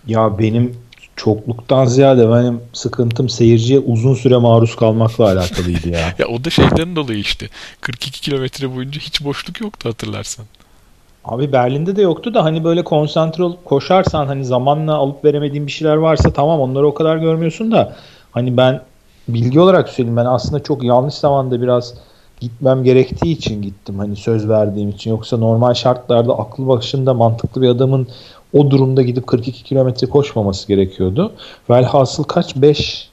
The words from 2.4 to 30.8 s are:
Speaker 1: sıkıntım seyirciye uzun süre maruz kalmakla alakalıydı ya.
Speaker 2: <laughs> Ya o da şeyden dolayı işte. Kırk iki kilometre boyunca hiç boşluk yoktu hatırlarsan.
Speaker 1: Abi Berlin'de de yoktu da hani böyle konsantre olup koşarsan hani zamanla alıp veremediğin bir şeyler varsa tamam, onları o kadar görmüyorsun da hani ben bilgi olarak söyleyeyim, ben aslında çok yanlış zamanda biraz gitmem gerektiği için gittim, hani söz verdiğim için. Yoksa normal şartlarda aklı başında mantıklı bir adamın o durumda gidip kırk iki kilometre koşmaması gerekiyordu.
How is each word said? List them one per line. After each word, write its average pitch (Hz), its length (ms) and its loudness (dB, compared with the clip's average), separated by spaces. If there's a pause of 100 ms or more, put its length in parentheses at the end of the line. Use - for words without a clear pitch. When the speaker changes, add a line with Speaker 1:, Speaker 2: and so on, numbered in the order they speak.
Speaker 1:
sıkıntım 120 560 -4
seyirciye 117 500 4
uzun 123 360 0
süre 123 220 2
maruz 117 380 4
kalmakla 113 500 2
alakalıydı 87 640 -2
ya. 85 260 -4
Speaker 2:
<laughs> - 40 -12
Ya - 80 -2
o 123 160 -6
da 165 60 -6
şeyden 165 460 0
dolayı 120 240 -4
işte. - 300 -8 (320)
Kırk - 260 -10
iki - 140 -14
kilometre 131 540 -6
boyunca 139 260 -10
hiç - 220 -10
boşluk 143 380 -10
yoktu 208 280 -8
hatırlarsan. 107 560 -12 (800)
Speaker 1:
Abi 131 260 -4
Berlin'de 139 440 0
de 208 60 0
yoktu 190 320 0
da 214 100 2
hani 160 200 0
böyle 170 200 0
konsantre 160 600 0
olup 175 220 -6
koşarsan 160 640 0
hani 135 180 -6
zamanla 143 500 0
alıp 139 300 -2
veremediğin 147 420 0
bir 139 40 -10
şeyler 156 240 0
varsa 160 380 2
tamam, 151 260 0
onları 135 280 0
o 143 60 0
kadar 160 240 0
görmüyorsun 165 540 -2
da 165 240 2 (360)
hani 123 260 -2
ben 127 240 2 (460)
bilgi 117 320 0
olarak 180 300 4
söyleyeyim, 117 280 -2
ben 120 80 0
aslında 127 380 -2
çok 127 200 -4
yanlış 127 300 2
zamanda 131 480 -2
biraz 123 320 -2 (460)
gitmem 131 440 0
gerektiği 131 540 2
için 104 240 -6
gittim, 98 380 -10
hani 104 160 -6
söz 107 340 -2
verdiğim 104 400 0
için. 101 220 -8
Yoksa 113 260 -4
normal 113 360 2
şartlarda 120 680 0
aklı 131 280 -6
başında 131 460 0
mantıklı 117 480 0
bir 127 60 4
adamın 131 400 2 (460)
o 143 180 4
durumda 135 300 2
gidip 123 260 -2
kırk 117 200 -2
iki - 160 -12
kilometre 127 460 0
koşmaması 110 580 -2
gerekiyordu. 98 680 -2 (360)